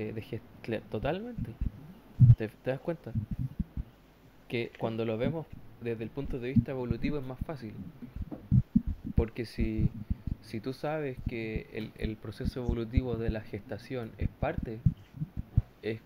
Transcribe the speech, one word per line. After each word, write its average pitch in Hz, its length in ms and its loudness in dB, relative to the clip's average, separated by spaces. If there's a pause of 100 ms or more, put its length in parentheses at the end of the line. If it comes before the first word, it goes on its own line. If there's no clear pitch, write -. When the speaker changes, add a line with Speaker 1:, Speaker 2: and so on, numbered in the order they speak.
Speaker 1:
Sí. - 40 -6
Speaker 2:
de 110 80 -6
gest-, - 420 -10
cla-, 110 260 -2
totalmente. 175 640 -4 (840)
¿Te, 110 120 0
te - 220 -4
das 135 80 -2
cuenta? - 340 -6 (1300)
Que 117 300 -2
cuando 113 280 0
lo 113 120 0
vemos 147 280 0 (360)
desde 117 220 -2
el 107 60 -6
punto 139 300 -4
de 120 140 -4
vista 127 180 6
evolutivo 131 460 0
es 135 80 -6
más 131 140 -6
fácil. 127 340 -6 (1400)
Porque 117 300 0
si, 113 440 2 (520)
si - 180 -6
tú 131 140 -4
sabes 147 440 -4 (100)
que 113 460 -4
el, 110 240 -6
el 110 200 -4
proceso 117 440 -4
evolutivo 117 540 2
de 113 140 0
la 110 120 0
gestación 110 760 -6
es - 120 0
parte, 120 500 -2 (1040)
es 110 240 -2